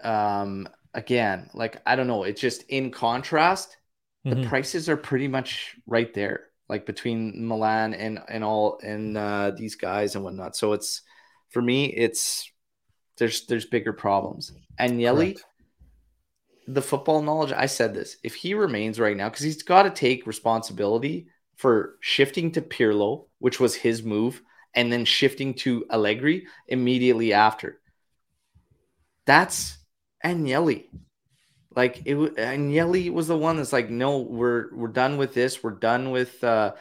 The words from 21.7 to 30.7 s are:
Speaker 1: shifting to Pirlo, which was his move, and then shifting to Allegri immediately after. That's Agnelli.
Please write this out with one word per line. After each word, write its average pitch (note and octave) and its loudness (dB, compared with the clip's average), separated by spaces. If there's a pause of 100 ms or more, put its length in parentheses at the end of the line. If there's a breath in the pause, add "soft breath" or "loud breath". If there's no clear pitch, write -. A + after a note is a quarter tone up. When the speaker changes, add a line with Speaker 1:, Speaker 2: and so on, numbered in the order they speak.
Speaker 1:
shifting E3 0
to D#3+ -2
Pirlo, G#2+ 0 (140)
which B2+ 0
was A#2+ 4
his A2+ 0
move, A2+ -2 (340 soft breath)
and A#2+ 2
then A#2+ 0
shifting C3+ 0
to B2 -2
Allegri A#2+ 0 (220 loud breath)
immediately B2 2
after. - 4 (1400)
That's - 4 (460)
Agnelli. D#3 0 (880)